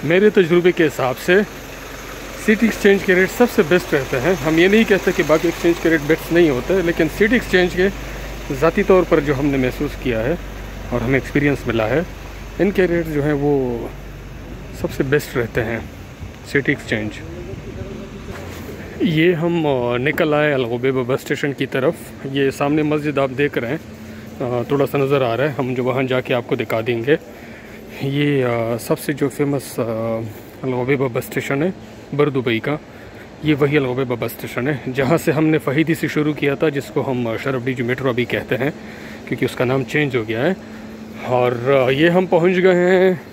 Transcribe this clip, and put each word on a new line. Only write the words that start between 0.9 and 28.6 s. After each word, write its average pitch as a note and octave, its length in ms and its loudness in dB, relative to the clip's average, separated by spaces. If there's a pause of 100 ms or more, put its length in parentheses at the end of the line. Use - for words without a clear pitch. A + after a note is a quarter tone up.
से F#3+ 260 4 (1040)
city G#3+ 200 4
exchange G3 360 4
के F#3+ 120 2
rate F#3 140 4
सबसे A#3 340 2
best F3 320 2
रहते C#3 220 0
हैं। D#3 180 2
हम D#3 200 0
ये F3 140 6
नहीं G#3+ 160 6
कहते F#3+ 280 2
कि F#3 100 0
बाकी D#3 260 4
exchange E3+ 300 2
के E3+ 100 0
रेट D#3+ 120 4
बेस्ट D3+ 320 0
नहीं E3+ 180 6
होते, E3+ 320 0
लेकिन E3 260 0
city G#3+ 280 2
exchange F#3 380 2
के F#3 140 2 (680)
ज़ाती E3 280 2
तौर F#3 220 6
पर D#3+ 160 4
जो C#3+ 140 0
हमने C#3 240 2
महसूस C3 460 -2
किया A#2 160 0
है D3 180 -2 (540)
और A#2+ 100 -2
हमें C3+ 140 2
experience C#3+ 500 0
मिला A2+ 180 0
है, C#3+ 220 0 (540)
इनके F#3 260 4
rate E3+ 200 0
जो D3 160 -2
हैं D3+ 100 2
वो C#3 480 0 (1000)
सबसे D#3 220 -2
best C#3+ 320 0
रहते A#2 240 -2
हैं A2+ 300 -4 (600)
city C#3+ 200 2
exchange। G#2+ 400 -4 (1900)
ये E3+ 300 4
हम, E3+ 320 0
अ, A#2+ 320 0
निकल D3 380 0
आए D3 180 2
अल C3 120 0
गुबैबा B2+ 380 0
बस B2+ 180 0
station C#3+ 320 -4
की C3+ 140 -4
तरफ। C3+ 300 0 (300)
ये C#3 240 0
सामने D3 320 0
मस्जिद D3+ 360 0
आप C#3 120 2
देख C#3+ 280 0
रहे A#2+ 120 -2
हैं, D3 80 -4
अ, - 920 -6
थोड़ा C#3 160 4
सा C#3+ 120 -2
नज़र C3+ 240 2
आ A#2 120 2
रहा C3+ 140 2
है, C3+ 60 -2
हम B2+ 200 -2
जो B2 100 -2
वहाँ B2+ 200 0
जाके B2+ 300 0
आपको A#2+ 220 -2
दिखा A#2 240 -2
देंगे। A#2 320 0 (880)
ये, C#3+ 400 2
अ, A#2 340 0